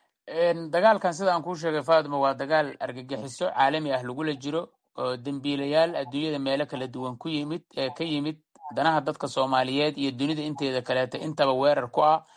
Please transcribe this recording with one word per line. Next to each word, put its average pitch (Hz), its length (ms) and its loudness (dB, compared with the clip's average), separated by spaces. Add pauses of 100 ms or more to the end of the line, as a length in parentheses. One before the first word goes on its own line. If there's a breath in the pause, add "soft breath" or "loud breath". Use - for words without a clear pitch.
(280)
Een, 165 420 0
dagaalkan 185 440 4
sida 185 200 2
aan 165 80 0
kuu 175 140 -6
sheegay, 156 260 -2
Faatimo, 143 400 4
waa 135 120 2
dagaal 143 340 0 (120)
argagixiso 127 680 -6
caalami 143 420 2
ah 127 100 0
lagula 139 360 -4
jiro 147 240 -4 (340)
oo 127 200 -2
dembiilayaal 143 800 0
adduunyada 143 420 -4
meelo 139 280 0
kala 131 200 -6
duwan 127 320 -8
ku - 100 -8
yimid, 151 340 -4 (140)
ee 135 140 -2
ka 156 140 -6
yimid 151 340 -2 (360)
danaha 151 260 2
dadka 143 280 -6
Soomaaliyeed 135 680 2
iyo 139 140 0
dunida 147 300 -2
inteeda 135 400 -2
kaleeta 127 360 0
intaba 147 340 0
weerar 131 380 2
ku - 120 0
ah. 156 220 4 (120)